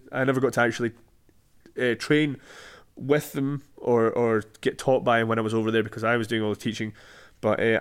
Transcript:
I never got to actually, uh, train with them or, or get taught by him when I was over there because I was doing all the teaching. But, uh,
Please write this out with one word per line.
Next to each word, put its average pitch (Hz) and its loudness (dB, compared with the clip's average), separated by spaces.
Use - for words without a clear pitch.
I 131 -2
never 131 2
got 123 2
to 117 2
actually, 120 0
uh, 120 0
train 151 0
with 143 -2
them 139 -4
or, 113 2
or 113 0
get - -2
taught 131 0
by 117 4
him 113 0
when 113 0
I 113 0
was 110 -2
over 110 0
there 113 2
because 107 -6
I 117 2
was 113 -2
doing 113 -2
all 107 -2
the 101 -10
teaching. 110 -6
But, 107 2
uh, 113 2